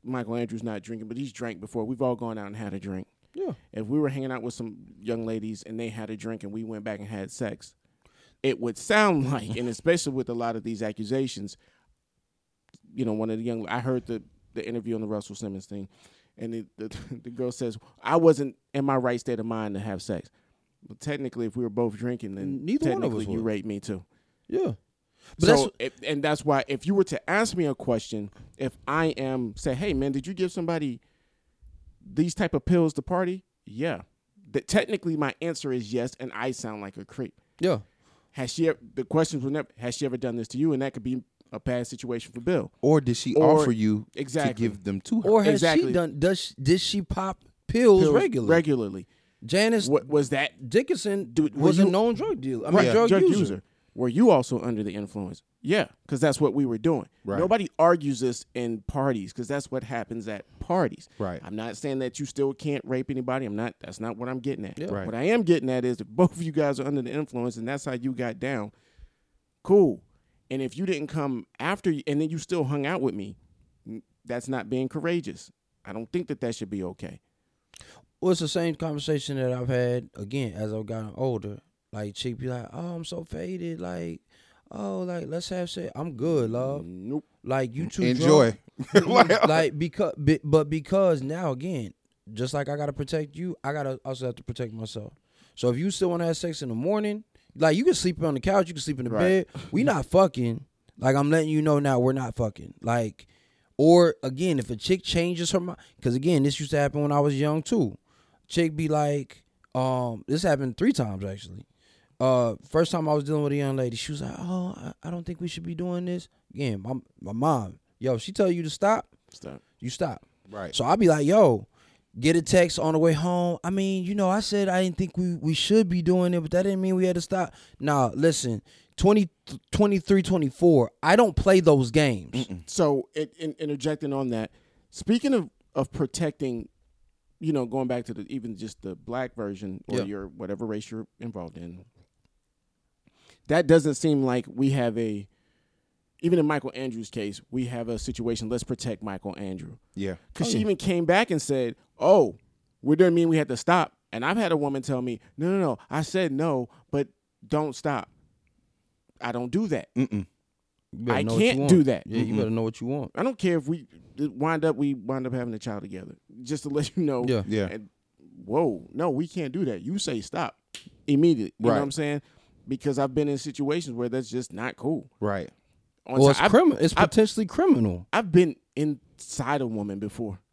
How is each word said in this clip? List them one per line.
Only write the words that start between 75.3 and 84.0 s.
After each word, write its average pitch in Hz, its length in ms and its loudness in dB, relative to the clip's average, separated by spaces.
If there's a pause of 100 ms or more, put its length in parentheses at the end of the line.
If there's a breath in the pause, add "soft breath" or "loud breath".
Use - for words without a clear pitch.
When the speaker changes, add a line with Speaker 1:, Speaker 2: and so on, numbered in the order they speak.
Speaker 1:
I 95 80 -12
don't 110 180 -8
think 180 160 -4
that - 140 -6
that 117 140 -2
should 101 140 -10
be 98 140 -4
okay. - 380 -10 (1000 loud breath)
Speaker 2:
Well, 185 80 2
it's 170 80 2
the 160 80 -4
same 165 280 -2
conversation 147 600 -4
that 127 160 -2
I've 123 160 -4
had, 123 480 0
again, 110 380 -6
as 107 200 -6
I've 110 120 -6
gotten 110 300 -8
older. 110 440 -6 (320)
Like, 104 240 -8
chick 123 220 -8
be 127 100 -8
like, 123 240 -8
"Oh, 170 240 -10
I'm 165 80 -10
so 170 220 -10
faded. 170 560 -8
Like, 85 400 -8 (500 soft breath)